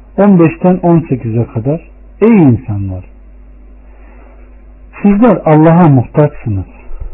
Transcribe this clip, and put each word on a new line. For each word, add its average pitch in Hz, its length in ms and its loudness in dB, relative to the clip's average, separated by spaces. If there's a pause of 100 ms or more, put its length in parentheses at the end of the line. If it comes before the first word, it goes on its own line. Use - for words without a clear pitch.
(160)
On 196 240 4
beşten 180 420 0
on 165 260 0
sekize 117 360 -4
kadar, 127 360 -6 (400)
"Ey 220 160 2
insanlar! 98 680 -2 (2000)
Sizler 202 420 2
Allah'a 160 440 4
muhtaçsınız. 123 760 -2 (480)